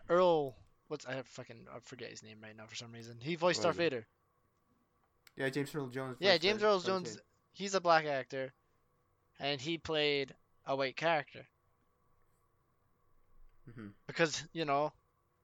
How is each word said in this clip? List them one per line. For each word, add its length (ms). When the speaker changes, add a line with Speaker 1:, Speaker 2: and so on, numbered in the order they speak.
Speaker 1:
Earl. 460
What's, 180
I 160
fucking, 520
I 60
forget 300
his 120
name 200
right 120
now 120
for 80
some 180
reason. 280
He 160
voiced 260
Darth 140
Speaker 2:
Whatever. 200
Speaker 1:
Vader. 100
Speaker 2:
Yeah, 120
James 260
Earl 120
Jones 340
Speaker 1:
Yeah, 120
Speaker 2:
voiced 100
Speaker 1:
James 180
Speaker 2:
Darth, 100
Speaker 1:
Earl 100
Speaker 2:
Darth 60
Speaker 1:
Jones. 260
Speaker 2:
Vader. 100
Speaker 1:
He's 200
a 60
black 240
actor, 480
and 180
he 200
played 560
a 100
white 200
character. 500
Speaker 2:
Mm-hmm. 180
Speaker 1:
Because, 360
you 120
know, 280